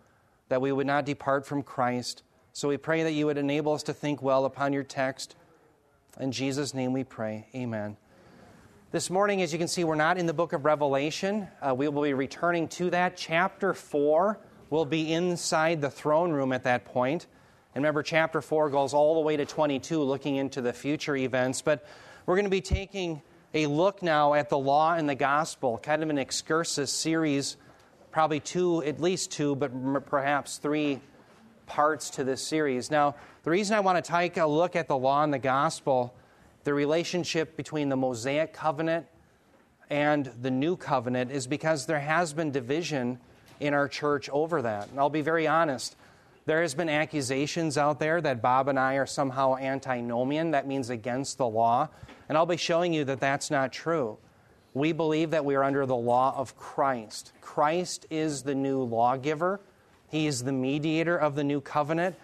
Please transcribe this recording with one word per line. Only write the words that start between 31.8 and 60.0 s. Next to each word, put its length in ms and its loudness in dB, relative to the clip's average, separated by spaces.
to 160 -6
this 160 -2
series. 500 -2
Now, 240 4
the 80 -4
reason 260 2
I 40 4
wanna 200 2
take 380 0
a 80 4
look 280 2
at 140 -2
the 80 2
law 260 4
and 80 2
the 80 0
gospel, 760 0
the 80 0
relationship 840 0
between 320 -2
the 60 0
Mosaic 580 -2
covenant 500 -2
and 500 0
the 100 -2
new 280 0
covenant, 520 -2
is 160 -6
because 380 -2
there 160 -2
has 320 0
been 200 -4
division 640 -2
in 140 0
our 120 2
church 440 -2
over 320 0
that. 260 -4
And 100 -10
I'll 120 4
be 100 -2
very 260 2
honest, 480 0
there 180 2
has 140 -2
been 120 -2
accusations 880 0
out 220 2
there 220 2
that 200 0
Bob 280 4
and 100 2
I 160 2
are 120 2
somehow 500 0
antinomian, 960 -2
that 120 2
means 260 -4
against 480 -6
the 100 0
law. 400 2
And 100 2
I'll 80 4
be 100 0
showing 360 0
you 100 0
that 160 -2
that's 320 -2
not 220 0
true. 440 -2
We 200 0
believe 400 0
that 120 0
we 120 2
are 80 4
under 220 2
the 100 0
law 400 2
of 200 -6
Christ. 840 -4
Christ 720 -2
is 340 -2
the 100 -2
new 260 0
lawgiver. 800 0